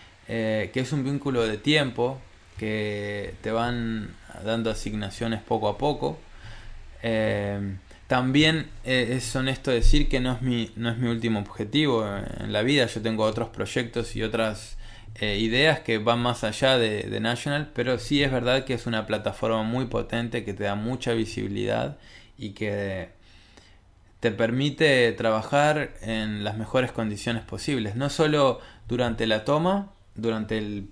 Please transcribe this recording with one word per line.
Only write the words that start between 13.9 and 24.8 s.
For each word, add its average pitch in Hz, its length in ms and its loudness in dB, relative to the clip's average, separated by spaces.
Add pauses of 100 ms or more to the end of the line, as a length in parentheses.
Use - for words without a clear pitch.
y 107 80 -2
otras, 110 540 -2 (380)
eh, 104 240 -2
ideas 127 420 4
que 113 160 0
van 117 220 2
más 120 260 0
allá 131 320 2
de, 107 260 2
de 104 160 -4
National, 143 560 -2
pero 123 240 0
sí 143 240 2
es 135 80 2
verdad 127 320 2
que 135 100 -2
es 117 140 -4
una 110 180 -2
plataforma 110 580 0
muy 120 240 -2
potente 117 580 -2
que 101 80 -6
te 101 100 -6
da 101 120 0
mucha 120 360 -2
visibilidad 107 840 -2 (400)
y 107 140 -10
que 98 580 -4 (1120)
te 117 120 2
permite 127 800 4